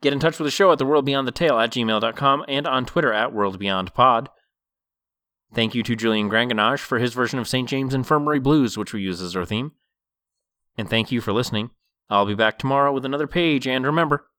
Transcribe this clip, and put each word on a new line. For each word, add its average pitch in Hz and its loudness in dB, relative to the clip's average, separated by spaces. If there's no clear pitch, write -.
Get 139 0
in 143 -2
touch 160 0
with 151 -4
the 143 -2
show 190 4
at 151 2
the 135 0
world 143 2
beyond 135 -2
the 120 -8
tale 139 2
at 113 2
gmail 113 0
dot 113 -2
com 139 2
and 143 -2
on 127 0
Twitter 151 0
at 110 0
World 101 -2
Beyond 95 -2
Pod. 123 2
Thank 113 -2
you 120 -2
to 117 -2
Julian 110 0
Granganage 113 0
for - -4
his 117 0
version 123 -2
of 117 -4
Saint 127 -2
James 135 -2
Infirmary 147 0
Blues, 135 4
which 107 -8
we 110 -6
use 92 -4
as 90 -6
our 90 -2
theme. 120 -4
And 107 -6
thank 113 0
you 120 0
for 107 -4
listening. 113 -2
I'll 101 4
be 104 -2
back 107 2
tomorrow 139 2
with 131 -2
another 143 -2
page, 151 0
and 127 0
remember 151 0